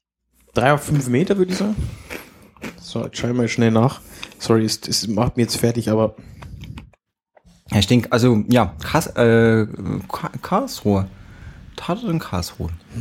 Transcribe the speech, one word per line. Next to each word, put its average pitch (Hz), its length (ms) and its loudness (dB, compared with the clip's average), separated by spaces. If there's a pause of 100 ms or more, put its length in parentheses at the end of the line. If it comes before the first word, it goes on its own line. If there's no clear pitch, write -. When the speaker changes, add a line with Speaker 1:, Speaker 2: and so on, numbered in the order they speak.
(540)
Speaker 1:
drei 123 200 2
auf 143 100 0
fünf 139 260 -2
Meter, 180 280 2
würde 180 140 0
ich 185 60 -4
sagen. 208 180 -2 (1040)
So, - 240 -8
jetzt - 140 -10
schau 120 100 -4
ich 120 60 -2
mal 123 160 0
schnell 117 220 2
nach. 113 300 2 (380)
Sorry, 113 240 2
es, 107 240 -2
es - 200 -4
macht 104 300 0
mich 120 80 2
jetzt - 120 -6
fertig, 117 320 0
aber 107 260 2 (1600)
Speaker 2:
Ja, 117 80 4
ich 98 80 2
denk, 123 240 4
also, 117 360 4
ja, 113 340 2
Kas-, - 260 -2 (100)
äh, 113 500 4 (400)
Ka-, - 240 -10 (100)
Karlsruhe. 185 640 0 (680)
Tatort 220 340 -6
in 165 100 0
Karlsruhe. - 500 -6 (320)